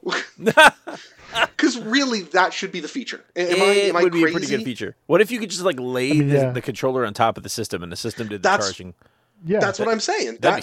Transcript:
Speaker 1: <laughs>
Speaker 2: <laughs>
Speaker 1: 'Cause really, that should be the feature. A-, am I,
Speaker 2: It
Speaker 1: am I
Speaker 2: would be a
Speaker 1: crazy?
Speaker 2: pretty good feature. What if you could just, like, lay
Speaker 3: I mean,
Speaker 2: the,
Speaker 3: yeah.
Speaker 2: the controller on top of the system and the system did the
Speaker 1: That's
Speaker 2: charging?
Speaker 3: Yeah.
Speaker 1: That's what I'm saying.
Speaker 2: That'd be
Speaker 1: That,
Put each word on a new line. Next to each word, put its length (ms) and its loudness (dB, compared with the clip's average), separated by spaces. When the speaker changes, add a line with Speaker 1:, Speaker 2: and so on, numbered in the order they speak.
Speaker 1:
<laughs> 40 -10
Speaker 2:
<laughs> 1200 0
Speaker 1:
'Cause 200 2
really, 440 0
that 320 2
should 180 -6
be 80 -8
the 80 -10
feature. 360 -10
A-, 60 -2
am 200 2
I, 40 6
Speaker 2:
It 240 4
Speaker 1:
am 80 0
I 60 6
Speaker 2:
would 100 4
be 60 2
a 40 6
Speaker 1:
crazy? 140 4
Speaker 2:
pretty 100 -4
good 160 -2
feature. 320 -6
What 140 6
if 100 4
you 80 -4
could 100 -6
just, 140 -8
like, 160 0
lay 320 -2
Speaker 3:
I 20 2
mean, 160 4
Speaker 2:
the, 60 4
Speaker 3:
yeah. 160 4
Speaker 2:
the 100 -4
controller 440 0
on 80 -4
top 240 -6
of 60 -16
the 60 -12
system 340 -6
and 80 -10
the 60 -10
system 320 -8
did 120 -10
the 80 0
Speaker 1:
That's 160 0
Speaker 2:
charging? 280 -10
Speaker 3:
Yeah. 140 -2
Speaker 1:
That's 180 0
what 120 -2
I'm 100 0
saying. 400 -4
Speaker 2:
That'd 20 -10
be 60 2
Speaker 1:
That, 160 4